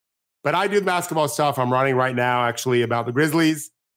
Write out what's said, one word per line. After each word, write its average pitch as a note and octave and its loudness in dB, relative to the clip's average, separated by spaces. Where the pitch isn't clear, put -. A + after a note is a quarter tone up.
but D3 0
I F#3+ 0
do G3+ 0
the F#3 -4
basketball E3+ 0
stuff. C#3+ 0
I'm B2 0
writing C3 2
right B2+ 0
now, B2 0
actually, A#2+ 0
about A#2 -2
the B2 -4
Grizzlies, D#3 0